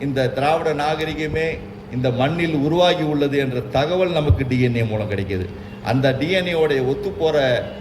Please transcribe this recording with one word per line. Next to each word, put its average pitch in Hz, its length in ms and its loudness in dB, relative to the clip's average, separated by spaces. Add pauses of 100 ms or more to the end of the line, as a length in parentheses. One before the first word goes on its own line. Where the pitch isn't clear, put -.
இந்த 135 280 0
திராவிட 156 440 2
நாகரிகமே 156 840 -2 (340)
இந்த 127 180 0
மண்ணில் 156 440 0
உருவாகி 160 480 2
உள்ளது 143 360 0
என்ற 127 220 0
தகவல் 170 500 0
நமக்கு 147 380 0
டி 127 120 2
என் 123 160 2
ஏ 113 60 0
மூலம் 107 280 -2
கிடைக்குது. 95 380 -4 (360)
அந்த 131 280 2
டி 143 180 -2
என் 185 160 0
ஏ 180 80 -2
உடைய 160 280 2
ஒத்து 202 280 -2
போற, 147 540 2 (160)